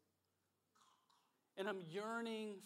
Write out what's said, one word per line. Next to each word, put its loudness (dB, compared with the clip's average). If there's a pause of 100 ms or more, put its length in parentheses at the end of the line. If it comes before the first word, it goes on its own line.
(1600)
And 4
I'm 2
yearning 0